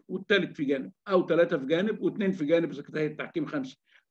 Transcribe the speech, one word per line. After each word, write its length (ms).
والثالث 480
في 100
جانب، 260
أو 200
ثلاثة 300
في 80
جانب 360
واثنين 300
في 140
جانب 260
إذا 100
كانت 160
هيئة 140
التحكيم 340
خمسة، 320